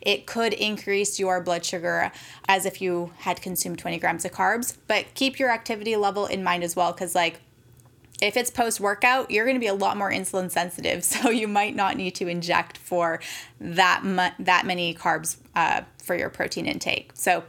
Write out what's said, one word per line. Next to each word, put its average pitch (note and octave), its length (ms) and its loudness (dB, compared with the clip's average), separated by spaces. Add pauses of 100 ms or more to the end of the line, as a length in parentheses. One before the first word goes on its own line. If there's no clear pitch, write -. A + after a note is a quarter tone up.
it - 260 0
could A#3 260 0
increase G3+ 640 -2
your F#3 220 0
blood E3+ 240 -2
sugar E3+ 480 -2 (340)
as F#3+ 200 4
if F#3+ 140 -4
you F3 380 -2
had F3+ 240 -4
consumed F3 360 -6
twenty E3+ 200 -4
grams E3+ 260 0
of F#3 80 -6
carbs. G#3+ 440 0 (100)
But G#3 280 2
keep C4+ 240 0
your C4 120 2
activity A3+ 460 -2
level G3+ 300 2
in F#3+ 180 -2
mind F3 200 0
as E3+ 120 -4
well, E3+ 160 2
'cause, F3 220 -6
like, E3+ 260 2 (800)
if G#3 160 2
it's A#3+ 140 0
post-workout, A3+ 840 2
you're G#3+ 120 2
gonna C4 140 2
be A#3 80 0
a G3 80 2
lot G3 220 0
more G3+ 160 -2
insulin F#3 360 -2
sensitive, F3 560 -2
<laughs> - 80 2
so B3 180 2
you A3 180 2
might G#3 260 0
not G3 220 0
need F#3 200 -4
to F3+ 120 -4
inject E3+ 500 -2
for E3+ 420 0 (400)
that F3+ 440 4
mu-, F#3 400 0
that F3+ 200 4
many F3 300 -2
carbs, D#3+ 440 -2 (180)
uh, E3 260 2 (200)
for F3+ 120 -2
your - 160 -2
protein - 360 -4
intake. - 480 -4
So F3 340 2